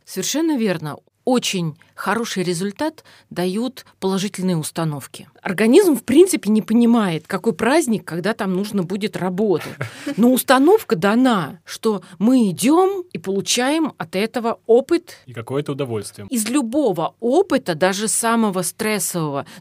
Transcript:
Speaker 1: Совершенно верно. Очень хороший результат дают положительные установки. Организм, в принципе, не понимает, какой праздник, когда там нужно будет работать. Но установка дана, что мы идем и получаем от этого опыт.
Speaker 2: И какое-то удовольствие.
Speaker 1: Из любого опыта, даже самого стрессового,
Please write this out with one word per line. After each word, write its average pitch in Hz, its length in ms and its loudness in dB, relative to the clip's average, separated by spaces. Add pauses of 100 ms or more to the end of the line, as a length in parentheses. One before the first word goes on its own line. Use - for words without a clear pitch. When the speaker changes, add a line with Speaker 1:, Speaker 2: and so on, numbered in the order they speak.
Speaker 1:
Совершенно 294 520 -2
верно. 165 380 -2 (300)
Очень 196 520 -2 (160)
хороший 220 500 -4
результат 196 600 -4 (260)
дают 190 560 -4 (140)
положительные 190 580 -2
установки. 151 720 -6 (160)
Организм, 247 520 4
в - 80 -6
принципе, 302 460 4
не 214 140 2
понимает, 220 640 2
какой 196 260 -2
праздник, 226 520 0
когда 175 280 -4
там 190 220 -4
нужно 202 280 -4
будет 196 320 -6
работать. 180 580 -2 (440)
Но 233 140 6
установка 269 640 4
дана, 196 720 0
что 214 360 -4 (160)
мы 233 320 4
идем 359 540 2 (100)
и 165 60 -8
получаем 277 800 -2
от 180 160 -8
этого 220 500 -4
опыт. 269 520 2 (100)
Speaker 2:
И 123 60 -18
какое-то 131 400 -6
удовольствие. 113 580 -6
Speaker 1:
Из 220 160 -2
любого 233 720 -2
опыта, 262 560 0
даже 190 320 0
самого 220 560 0
стрессового, 170 800 -4 (160)